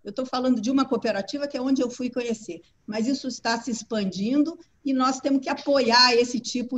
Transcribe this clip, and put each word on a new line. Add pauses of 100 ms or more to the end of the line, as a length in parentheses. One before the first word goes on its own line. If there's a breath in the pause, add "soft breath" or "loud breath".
eu
tô
falando
de
uma
cooperativa
que
é
onde
eu
fui
conhecer, (280 soft breath)
mas
isso
está
se
expandindo (280 loud breath)
e
nós
temos
que
apoiar
esse
tipo